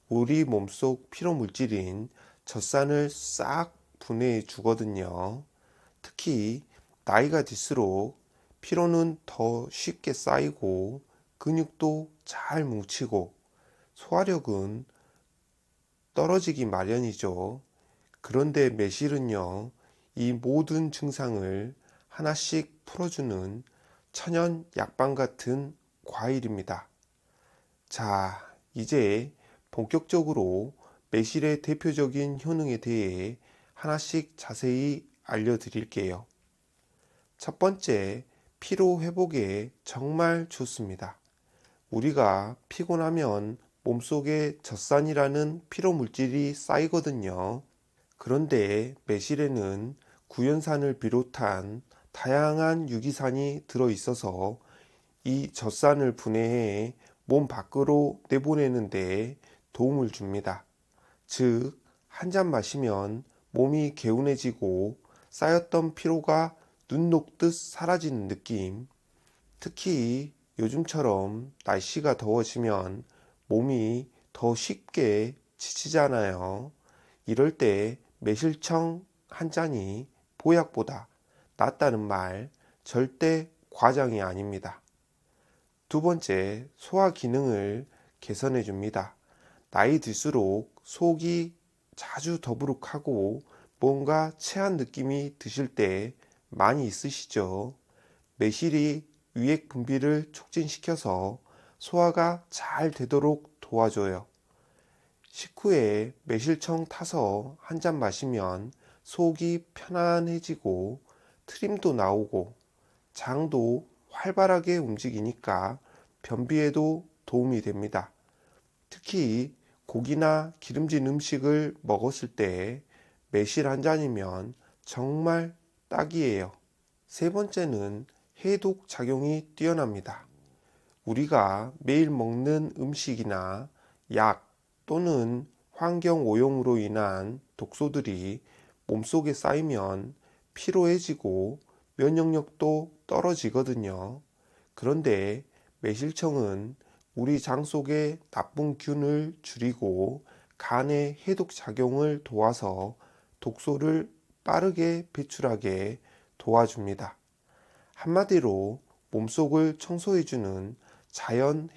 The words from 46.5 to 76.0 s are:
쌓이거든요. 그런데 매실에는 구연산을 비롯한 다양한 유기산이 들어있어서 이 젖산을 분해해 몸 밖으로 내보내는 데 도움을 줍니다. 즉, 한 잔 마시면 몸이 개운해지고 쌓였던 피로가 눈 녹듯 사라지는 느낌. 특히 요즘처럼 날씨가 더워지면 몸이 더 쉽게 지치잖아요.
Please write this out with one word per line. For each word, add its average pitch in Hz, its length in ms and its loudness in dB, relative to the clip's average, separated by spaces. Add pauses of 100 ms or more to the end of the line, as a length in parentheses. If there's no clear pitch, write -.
쌓이거든요. 131 1080 -2 (540)
그런데 123 800 2 (100)
매실에는 113 880 -2 (340)
구연산을 143 680 0
비롯한 110 840 -2 (340)
다양한 151 720 2
유기산이 139 800 -2
들어있어서 107 920 0 (640)
이 139 280 -2
젖산을 131 640 4
분해해 113 800 0 (320)
몸 139 200 4
밖으로 143 840 0
내보내는 135 580 2
데 98 480 -2 (380)
도움을 131 340 2
줍니다. 98 560 -6 (600)
즉, 127 520 0 (300)
한 175 220 -8
잔 185 200 2
마시면 113 720 -2 (280)
몸이 147 440 2
개운해지고 113 1000 0 (320)
쌓였던 165 640 2
피로가 165 640 2 (320)
눈 165 220 2
녹듯 165 420 2
사라지는 160 760 -2
느낌. 98 600 -6 (720)
특히 135 720 -2 (260)
요즘처럼 117 920 0 (140)
날씨가 120 500 0
더워지면 113 880 0 (420)
몸이 120 640 0 (240)
더 117 220 0
쉽게 117 840 0 (220)
지치잖아요. 113 1120 0 (540)